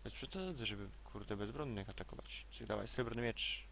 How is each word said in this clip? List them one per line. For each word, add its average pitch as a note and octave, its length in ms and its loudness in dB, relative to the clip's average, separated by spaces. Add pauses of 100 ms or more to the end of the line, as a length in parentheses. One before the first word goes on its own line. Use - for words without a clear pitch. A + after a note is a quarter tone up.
bez A2 100 -2
przesady, F3 520 0
żeby, G2+ 240 0 (140)
kurde, G#2 340 -2
bezbronnych A2 520 0
atakować. - 640 -6
Cyk, A2+ 160 -8
dawaj, G#2 200 4
srebrny A#2 340 4
miecz. - 500 2